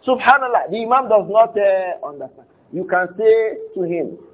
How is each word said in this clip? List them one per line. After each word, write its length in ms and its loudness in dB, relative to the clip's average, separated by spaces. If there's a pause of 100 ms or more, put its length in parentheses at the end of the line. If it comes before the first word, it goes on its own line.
Subhanallah." 640 2
The 100 -4
imam 280 0
does 200 2
not, 280 2
uh, 500 0
understand. 400 -16 (240)
You 140 -6
can 220 -2 (100)
say 400 2 (180)
to 80 -4
him 340 -6 (160)